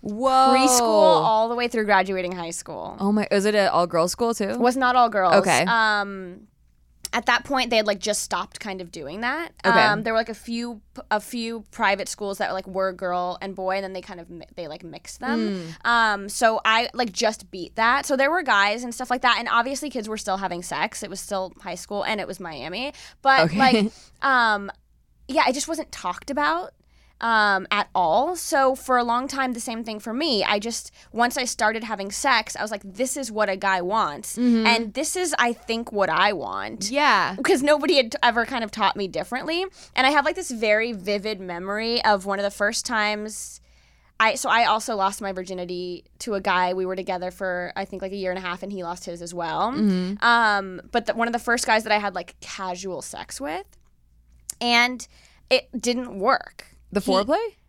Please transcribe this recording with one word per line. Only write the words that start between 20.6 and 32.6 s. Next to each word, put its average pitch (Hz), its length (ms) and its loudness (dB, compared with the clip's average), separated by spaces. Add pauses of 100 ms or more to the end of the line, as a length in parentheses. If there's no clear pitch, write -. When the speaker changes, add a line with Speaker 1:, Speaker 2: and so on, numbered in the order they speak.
Speaker 2:
sex. 165 400 -4
It 202 80 -10
was 185 100 -12
still 190 320 -6 (100)
high 175 140 -10
school, 202 280 -6
and 214 160 -2
it 175 80 -6
was 190 100 -10
Miami. 170 540 -10 (300)
But 269 240 6
Speaker 1:
Okay. 165 120 0
Speaker 2:
like, 226 340 4 (300)
um, 226 480 2 (560)
yeah, 269 220 2
it 254 60 0
just 277 140 -6
wasn't 320 220 -6
talked - 400 -8
about, 294 420 -2 (500)
um, 208 480 4
at 208 240 0
all. 208 420 2
So 269 380 2
for 254 240 0
a 240 40 2
long 240 240 -2
time, 262 280 -2
the 240 60 -8
same 226 240 -8
thing 220 160 -8
for 220 120 -8
me. 254 320 0
I 208 140 2
just, 226 320 -8 (220)
once 240 260 0
I 254 80 -2
started 220 360 0
having 208 300 -8
sex, 233 420 0
I - 60 -8